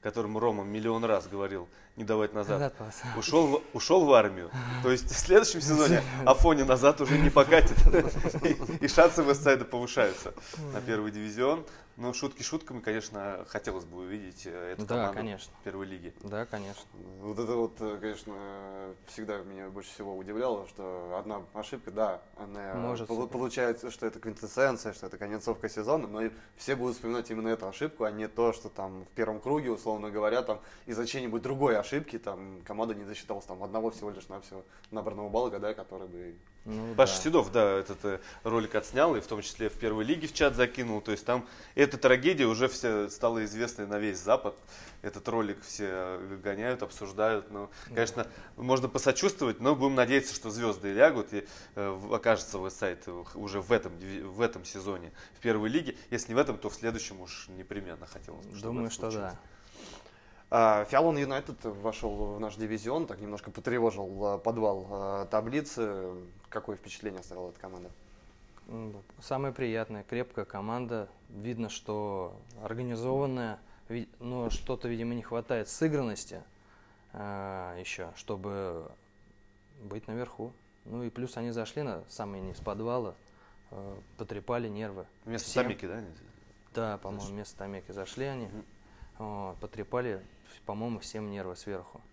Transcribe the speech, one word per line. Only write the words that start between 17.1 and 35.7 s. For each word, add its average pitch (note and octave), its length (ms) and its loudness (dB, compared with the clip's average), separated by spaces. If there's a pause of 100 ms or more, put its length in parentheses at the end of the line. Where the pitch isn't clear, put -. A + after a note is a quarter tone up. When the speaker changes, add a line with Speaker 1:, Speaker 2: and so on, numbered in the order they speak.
Speaker 3:
Вот G2+ 180 -8
это A#2 200 -2
вот, A2+ 240 0
э, G#2 180 -6
конечно, G#2 340 -8 (720)
всегда G#2 320 -8
меня F#2+ 300 -12
больше G2 220 -14
всего G2 260 -10
удивляло, G#2 520 -4
что F2+ 500 -10
одна G2+ 220 -8 (120)
ошибка, A2 380 -10
да, G2+ 300 -2 (160)
она G2+ 380 -10
Speaker 2:
Может A#2+ 340 -4
Speaker 3:
полу-, A#2 140 -2
Speaker 2:
быть. B2 80 -6
Speaker 3:
получается, A#2+ 600 -2
что - 160 -6
это A2 140 -8
квинтэссенция, A2+ 720 0
что - 140 -12
это F#2 100 -12
концовка G#2+ 500 -4
сезона, A2+ 400 0
но G#2+ 160 -6
и A2+ 80 -2 (240)
все C3+ 220 -2
будут B2 180 -2
вспоминать A#2 340 -6
именно A2+ 200 -4
эту A2 180 -2
ошибку, A#2 380 -4
а G#2+ 60 2
не G#2+ 180 -6
то, A#2 240 2
что - 160 -10
там F#2+ 340 -10
в - 60 -20
первом A2 320 -4
круге, C#3 280 -2
условно G#2+ 400 -4
говоря, G#2+ 340 2
там A2 180 -2 (240)
из-за A#2 200 -4
чьей-нибудь A#2 360 -4
другой C3 360 2
ошибки C3+ 400 -4
там F#2+ 480 -10
команда A2 300 -4
не G#2 80 -12
засчиталась G2+ 420 -10
там F#2 180 -12
одного A2 280 -2
всего G#2 200 -10
лишь F#2 180 -14
навсего F#2+ 340 -14 (280)
набранного G#2 380 -6
балла, A#2 300 0
да, G#2 140 -2